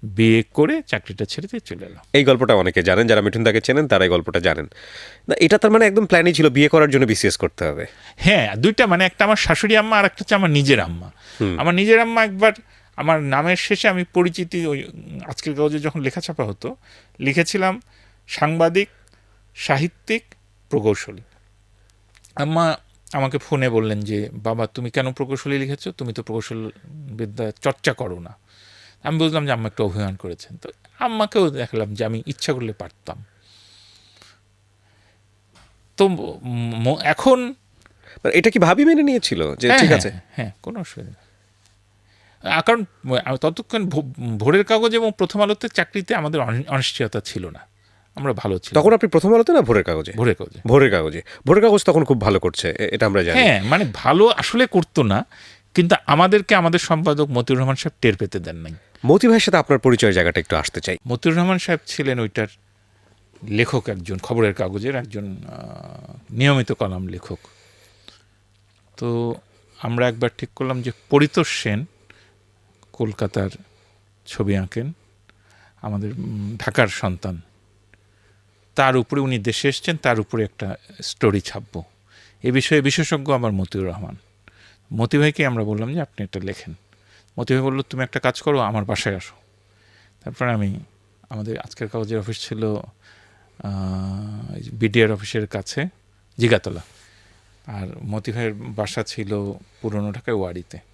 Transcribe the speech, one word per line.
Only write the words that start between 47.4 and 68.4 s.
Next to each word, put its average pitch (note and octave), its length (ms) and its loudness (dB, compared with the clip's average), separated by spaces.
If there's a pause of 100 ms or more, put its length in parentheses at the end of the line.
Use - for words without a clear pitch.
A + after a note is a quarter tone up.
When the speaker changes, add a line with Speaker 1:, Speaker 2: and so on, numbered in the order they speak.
Speaker 1:
না, - 160 -20 (480)
আমরা C#3 180 -4
ভালো G2 260 -2
ছিলাম। D3 240 0
Speaker 2:
তখন G#3+ 120 8
আপনি A3 140 2
প্রথম F#3 260 4
আলোতে A#3 180 4
না D#4 80 6
ভোরের A2+ 240 4
কাগজে? D#2+ 280 -4
Speaker 1:
ভোরের A2 220 2
কাগজে। - 320 -14
Speaker 2:
ভোরের C3 240 6
কাগজে। D#3 320 -2 (240)
ভোরের F#3+ 160 4
কাগজ G#3 220 6
তখন D#3+ 200 4
খুব B2+ 160 2
ভালো G2 200 2
করছে, F2 300 -2
এ-, - 240 -4
এটা A2 120 2
আমরা G2 160 2
জানি। E2+ 200 2
Speaker 1:
হ্যাঁ, A#2+ 200 4
মানে D#3 300 2
ভালো E3+ 360 4
আসলে A#3 380 0
করতো E3 360 0
না, G#2+ 240 0 (480)
কিন্তু F3 200 4 (120)
আমাদেরকে F#3 480 4
আমাদের E3+ 240 2
সম্পাদক D#3 520 0
মতিউর B2+ 300 0
রহমান C3 160 0
সাহেব - 240 -8
টের A2 160 4
পেতে F#2+ 240 -6
দেন E2 160 -10
নাই। D#2+ 180 -12 (320)
Speaker 2:
মতি F#3+ 200 6
ভাইয়ের A3+ 140 6
সাথে F#3 160 2
আপনার C#3+ 220 2
পরিচয়ের A#2 360 4
জায়গাটা F2 260 2
একটু E2 160 -2
আসতে D#2 240 -4
চাই। F#2 160 -6 (120)
Speaker 1:
মতিউর D#3 280 0
রহমান F3+ 220 0
সাহেব F3 280 -4
ছিলেন C3+ 320 -4
ওইটার A2 280 -4 (1000)
লেখক A2+ 400 -2
একজন, F#2 300 -8
খবরের A2 360 0
কাগজের G2+ 420 -6
একজন, G2+ 400 -10 (120)
আ, - 100 -16 (720)
নিয়মিত C3 420 2
কলাম F#2+ 340 -4
লেখক। F2 320 -12 (1600)